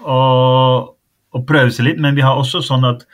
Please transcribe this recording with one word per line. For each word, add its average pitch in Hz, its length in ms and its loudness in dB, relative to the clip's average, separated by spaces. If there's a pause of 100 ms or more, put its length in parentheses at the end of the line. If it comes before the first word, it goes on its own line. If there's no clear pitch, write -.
å, 131 140 -2 (1160)
å 127 120 -6
prøve 135 260 2
seg 123 140 -2
litt, 156 160 -2
men 143 140 0
vi 139 80 2
har 131 140 2
også 131 260 -4
sånn 127 200 0
at 120 300 -2